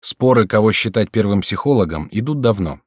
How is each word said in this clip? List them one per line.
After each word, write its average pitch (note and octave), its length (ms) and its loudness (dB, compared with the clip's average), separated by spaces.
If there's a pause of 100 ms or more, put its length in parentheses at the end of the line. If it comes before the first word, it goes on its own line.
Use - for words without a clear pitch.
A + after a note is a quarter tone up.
Споры, B2 460 2
кого G#2+ 260 2
считать G#2+ 380 -2
первым G2+ 300 0
психологом, F2+ 720 -2
идут C3+ 280 -4
давно. G2+ 460 -2